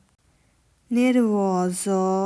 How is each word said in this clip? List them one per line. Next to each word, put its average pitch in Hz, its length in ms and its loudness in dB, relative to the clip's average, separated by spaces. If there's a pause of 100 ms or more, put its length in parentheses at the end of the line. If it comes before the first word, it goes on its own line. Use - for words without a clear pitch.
(920)
নেরভোজ, 208 920 0 (420)